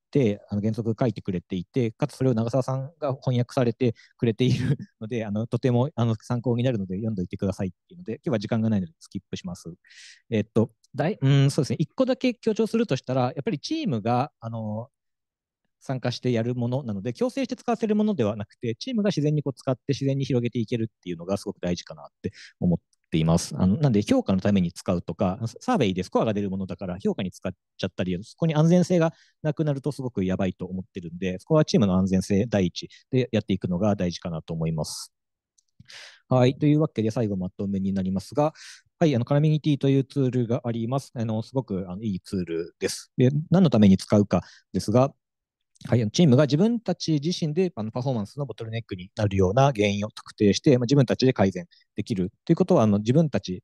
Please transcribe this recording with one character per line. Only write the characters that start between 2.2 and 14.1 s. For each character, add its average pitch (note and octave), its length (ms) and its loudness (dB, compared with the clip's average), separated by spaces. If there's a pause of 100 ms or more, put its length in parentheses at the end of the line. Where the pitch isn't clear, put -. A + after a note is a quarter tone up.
れ C3 60 4
を C3 40 2
長 A2+ 160 -2
澤 C3 120 0
さ C3 140 -4
ん C3+ 240 -8
が C#3 160 -4
翻 B2+ 220 -2
訳 B2 160 -2
さ C3+ 100 2
れ A#2 100 2
て A#2+ 220 0 (220)
く - 80 -2
れ A2+ 80 2
て B2+ 100 -2
い B2+ 100 4
る C3 240 0 (220)
の A2+ 80 -10
で、 A2+ 180 -6
あ G2+ 60 -6
の、 G#2+ 160 -4
と A#2+ 100 -2
て B2+ 140 2
も、 A#2+ 240 2
あ A#2+ 100 0
の、 A2+ 100 2
参 B2 260 -6
考 A#2+ 160 0
に A#2+ 60 0
な C3 80 2
る A#2 60 0
の F#2+ 80 -4
で F#2 100 -6
読 A2 160 -4
ん G#2+ 40 -4
ど F#2 80 -2
い F2 40 -6
て - 100 -10
く - 80 -4
だ F#2 80 0
さ G#2 100 -6
い F#2 60 -4
っ - 20 -10 (160)
て - 60 -20
い - 20 -20
う - 40 -20
の - 40 -18
で、 A2+ 120 -8
今 - 100 -14
日 F3 60 -4
は A2 80 2
時 G#2 80 -6
間 A2+ 140 0
が A2 80 2
な G#2+ 80 2
い F#2+ 40 0
の E2+ 60 -4
で D#2+ 120 -18
ス - 80 -20
キ G2 120 -10
ッ - 100 -16
プ - 80 -8
し - 100 -12
ま F2 80 -10
す。 E2+ 180 -16 (560)
え G#2+ 120 0
っ - 20 0
と、 - 280 0 (220)
だ D3 160 -2
い-、 G#3+ 120 -4
う C3+ 80 4
ん、 C#3 220 4
そ D#3+ 100 0
う - 20 2
で - 40 -4
す - 40 -2
ね。 - 80 -4
一 D#3+ 160 -2
個 C4 100 2
だ B3 100 0
け B3 180 -2
強 A3 200 -2
調 A3 140 0
す A#3 100 -2
る A#3 80 0
と C#3 100 -2
し - 60 -4
た B2+ 120 -6
ら、 C3 100 0
や B2 60 0 (100)
っ - 40 -6
ぱ A#3 80 -4
り C#3+ 80 -4
チ - 160 -6
ー D#4 120 -4
ム A#2 140 -2
が、 B2 380 0